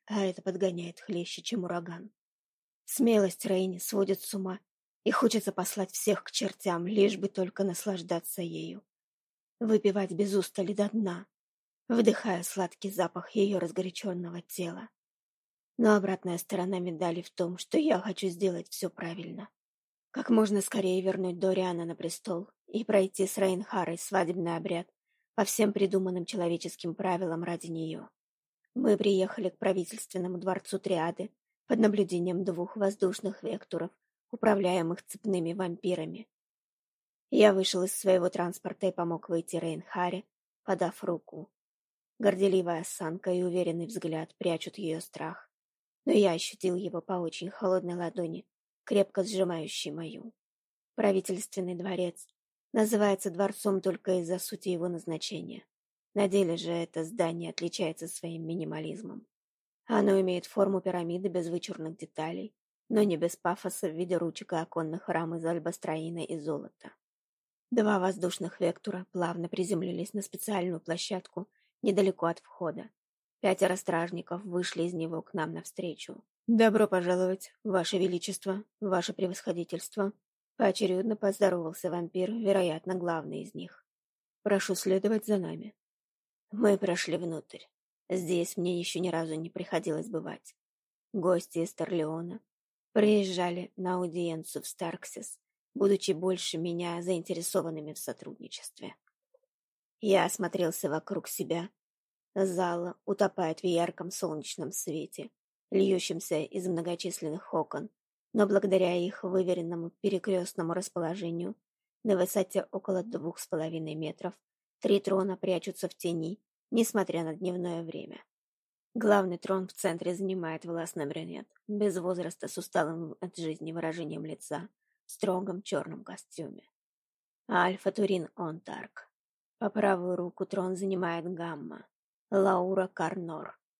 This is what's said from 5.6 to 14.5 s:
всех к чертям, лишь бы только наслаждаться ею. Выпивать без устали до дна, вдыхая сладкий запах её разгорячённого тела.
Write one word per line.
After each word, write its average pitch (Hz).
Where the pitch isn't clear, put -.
всех -
к -
чертям, 180
лишь 202
бы 196
только 190
наслаждаться 175
ею. 165
Выпивать 202
без 196
устали 196
до 202
дна, 196
вдыхая 220
сладкий 190
запах 185
её 202
разгорячённого 175
тела. 185